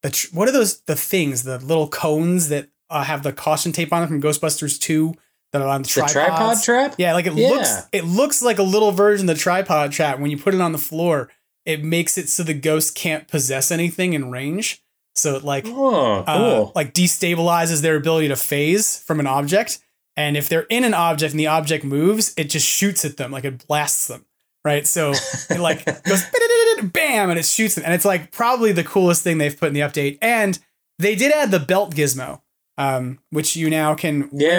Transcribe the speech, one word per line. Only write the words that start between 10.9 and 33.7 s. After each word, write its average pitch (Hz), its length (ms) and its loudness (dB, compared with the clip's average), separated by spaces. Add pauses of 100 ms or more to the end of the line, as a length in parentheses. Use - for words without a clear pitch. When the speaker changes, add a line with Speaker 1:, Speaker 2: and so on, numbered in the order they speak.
Speaker 1:
it 156 200 -4
makes 170 340 0
it 151 100 -6
so - 140 -2
the 160 120 -2
ghost 156 420 0
can't 156 320 -4
possess 135 420 -2
anything 175 440 -2
in 131 180 -4
range. 147 500 -6 (320)
So 139 220 0
it, 135 80 -8
like, 139 240 -2
Speaker 2:
Oh, 175 580 2
Speaker 1:
uh, 156 120 0
Speaker 2:
cool. 220 360 2
Speaker 1:
like, 147 180 -2
destabilizes 170 920 0
their 160 120 2
ability 156 340 2
to 135 80 0
phase 156 640 0
from 156 220 -4
an 143 80 0
object. 143 500 0 (380)
And 147 200 0
if 143 120 -2
they're 165 140 2
in 240 220 0
an 220 100 2
object 160 380 0
and 156 80 -2
the 156 60 2
object 156 380 0
moves, 170 520 0
it 160 140 -2
just 147 160 -2
shoots - 380 0
at 147 120 -6
them, 131 140 -8
like, 135 140 -10
it 131 220 -8
blasts 147 420 -2
them, - 180 -14 (380)
right? 147 220 0
So 151 260 0 (380)
it, 175 100 0
like, 160 240 0
Speaker 2:
<laughs> - 200 -4
Speaker 1:
goes 190 200 0 (580)
bam, 214 480 0
and 170 80 0
it 160 80 -2
shoots 220 300 0
them. 156 80 -8
And 165 100 2
it's, 170 100 0
like, 180 280 0
probably 233 400 2
the 170 120 0
coolest 175 380 2
thing 165 160 0
they've 143 180 0
put 165 120 -2
in 143 60 -2
the 143 60 0
update. 143 400 -2
And 220 380 0 (400)
they 208 160 2
did 254 180 2
add 285 200 2
the 180 80 2
belt 185 340 0
gizmo, 139 460 -2 (360)
um, 131 440 -4 (100)
which 156 240 -2
you 160 160 0